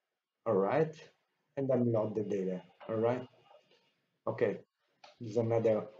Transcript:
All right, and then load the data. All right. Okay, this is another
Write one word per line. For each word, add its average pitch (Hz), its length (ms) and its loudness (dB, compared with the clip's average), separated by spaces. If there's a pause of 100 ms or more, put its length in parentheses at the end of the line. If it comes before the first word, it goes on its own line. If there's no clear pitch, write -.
(460)
All 113 100 2
right, 127 400 2 (640)
and 135 120 -2
then 120 220 2
load 107 240 0
the 107 80 0
data. 92 380 -2 (280)
All 113 60 -4
right. 123 320 0 (1000)
Okay, 113 300 -2 (640)
this 113 120 -10
is 107 60 -2
another 113 480 2 (140)